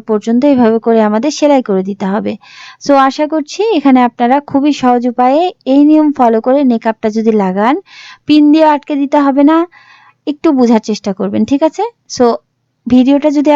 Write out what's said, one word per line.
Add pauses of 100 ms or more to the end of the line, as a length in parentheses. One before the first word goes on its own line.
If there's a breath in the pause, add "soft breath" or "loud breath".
পর্যন্ত (120)
এভাবে
করে
আমাদের
সেলাই
করে
দিতে
হবে। (520 loud breath)
So, (160)
আশা
করছি (180)
এখানে
আপনারা (140)
খুবই (100)
সহজ (100)
উপায়ে (320)
এই
নিয়ম (100)
ফলো
করে (120)
নিকাবটা
যদি (100)
লাগান, (520 loud breath)
পিন (100)
দিয়ে
আটকে
দিতে
হবে
না। (680 soft breath)
একটু (100)
বোঝার
চেষ্টা
করবেন,
ঠিক
আছে? (340)
So, (600)
ভিডিওটা (100)
যদি